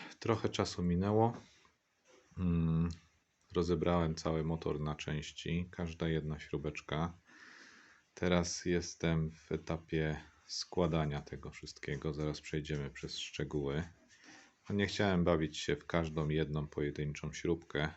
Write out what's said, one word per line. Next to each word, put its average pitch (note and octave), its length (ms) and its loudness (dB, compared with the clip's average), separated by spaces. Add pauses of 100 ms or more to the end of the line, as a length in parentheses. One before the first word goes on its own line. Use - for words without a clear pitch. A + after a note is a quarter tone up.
(200)
Trochę A2 300 2
czasu F#2 340 -2
minęło. G#2 580 4 (960)
Mm, E2+ 520 4 (680)
rozebrałem E2+ 600 4
cały D#2+ 280 0
motor D#2+ 360 -2
na D2+ 160 -2
części, E2 760 -4
każda E2 360 -4
jedna D#2 320 -2
śrubeczka. D#2 800 -4 (960)
Teraz F2 520 2
jestem E2 680 2
w - 200 -12
etapie D#2+ 680 -2 (240)
składania D#2 760 0
tego D2 300 -10
wszystkiego. - 640 -6
Zaraz D2+ 280 -2
przejdziemy D2 480 -4
przez - 280 -10
szczegóły. D2 680 -2 (840)
Nie G2+ 180 2
chciałem F#2 360 4
bawić D#2+ 340 4
się - 180 -2
w - 100 -6
każdą D#2+ 440 0
jedną D2+ 380 0
pojedynczą D2 680 -4
śrubkę. E2 640 -2